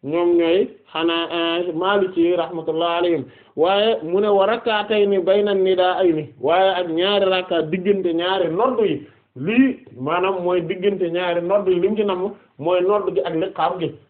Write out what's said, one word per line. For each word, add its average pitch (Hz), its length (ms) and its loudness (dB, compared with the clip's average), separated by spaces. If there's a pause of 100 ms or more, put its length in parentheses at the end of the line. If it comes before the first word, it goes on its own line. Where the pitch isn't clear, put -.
ñoom 170 360 0
ñooy 170 300 2 (240)
xanaa, 165 680 -2 (120)
Maliki 180 600 2
rahmatullahi 165 640 -2
alayhim, 170 260 0 (320)
waaye 202 460 2
mu 175 180 0
ne 214 80 2
wa 196 180 4
raka'atayni 214 760 0
bayna 202 340 2
nida'ayni, 180 720 2 (160)
waaye 180 300 2 (100)
ak 175 80 -4
ñaari 190 420 0
rakka 180 320 0
diggante 180 520 -2
ñaari 180 360 -2
noddu 226 340 0
yi. 160 220 -4 (300)
Lii 240 400 2 (240)
maanaam 180 420 -2
mooy 180 200 0
diggante 185 480 -2
ñaari 175 320 -2
noddu 185 280 0
yi, 180 100 2
lim 202 160 0
ci 214 80 0
nam 190 280 -2 (260)
mooy 175 220 0
noddu 190 340 0
gi 180 60 0
ak 170 140 -4
liqaam 170 440 -2
gi 165 120 -4 (200)